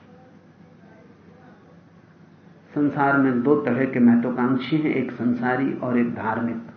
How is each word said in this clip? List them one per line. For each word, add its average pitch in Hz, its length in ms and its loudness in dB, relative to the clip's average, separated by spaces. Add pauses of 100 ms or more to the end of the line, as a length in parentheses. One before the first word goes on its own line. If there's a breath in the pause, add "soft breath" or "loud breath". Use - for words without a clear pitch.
(2750)
संसार 139 420 2
में 127 260 2
दो 143 120 4
तरह 131 300 0
के 131 140 -2
महत्वाकांक्षी 120 800 2
हैं, 151 180 -2
एक 120 160 -4
संसारी 123 640 -2
और 123 240 -4
एक 120 180 0
धार्मिक। 117 400 -4 (200 loud breath)